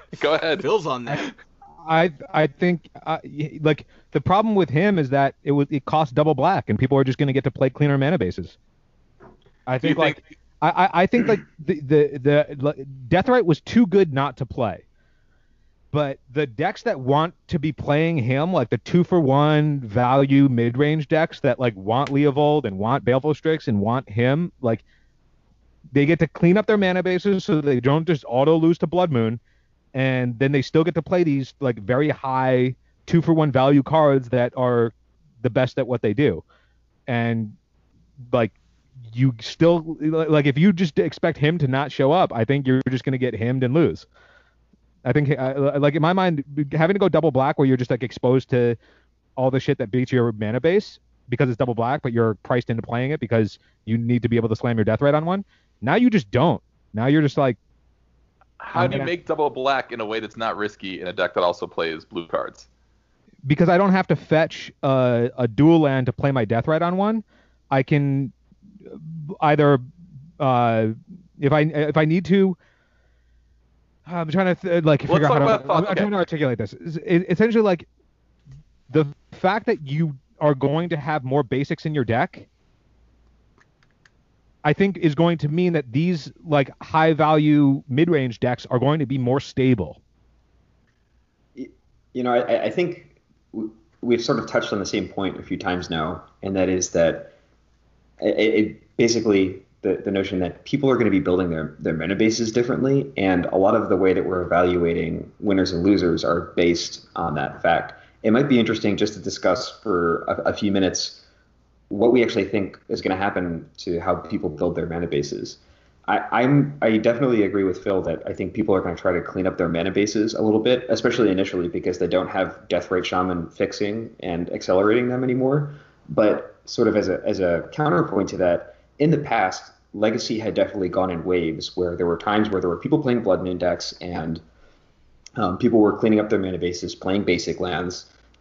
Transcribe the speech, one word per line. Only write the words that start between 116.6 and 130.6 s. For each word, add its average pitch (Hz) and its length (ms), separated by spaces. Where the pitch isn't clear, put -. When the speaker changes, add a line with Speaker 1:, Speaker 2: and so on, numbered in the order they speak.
Speaker 4:
I 113 160
definitely 117 460
agree 98 200
with 92 200
Phil 95 180
that 82 240
I 98 80
think 98 200
people 107 200
are 92 80
gonna 90 140
try 92 160
to 87 100
clean 92 240
up 92 140
their 85 100
mana 85 220
bases 104 420
a - 80
little 110 180
bit, 120 300
especially 113 400
initially 92 380
because 90 320
they 90 80
don't 92 220
have 92 280
Deathrite 90 380
Shaman 90 460
fixing 104 580
and 87 300
accelerating 110 580
them 127 140
anymore. 135 520
But - 460
sort 117 220
of 104 100
as 92 100
a, 92 180
as 98 140
a 87 320
counterpoint 151 580
to 98 80
that, 87 380
in 156 120
the 143 60
past, 101 540
Legacy 110 460
had 107 140
definitely 95 360